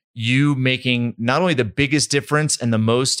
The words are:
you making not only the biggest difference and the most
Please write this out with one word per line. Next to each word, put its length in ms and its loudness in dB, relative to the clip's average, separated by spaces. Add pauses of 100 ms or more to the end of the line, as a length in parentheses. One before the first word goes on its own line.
(160)
you 380 2
making 640 0
not 240 0
only 140 0
the 100 0
biggest 460 -2
difference 500 -2
and 100 0
the 60 2
most 440 0